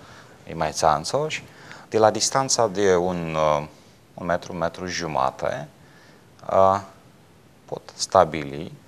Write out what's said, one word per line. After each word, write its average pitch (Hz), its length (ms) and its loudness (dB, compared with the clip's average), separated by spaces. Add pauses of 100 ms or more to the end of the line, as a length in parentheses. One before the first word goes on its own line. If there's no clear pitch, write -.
(460)
e - 80 -12
mai 80 180 -2
țanțoș, 85 720 0 (460)
de 110 100 0
la 110 120 8
distanța 120 560 0
de 95 300 2
un, 87 400 -2
uh, 76 300 2 (480)
un 92 120 -10
metru, 87 260 -4
un 90 60 -8
metru 82 280 -4
jumate, 80 840 -4 (800)
uh, 95 300 4 (840)
pot - 180 -12 (120)
stabili 78 760 0 (160)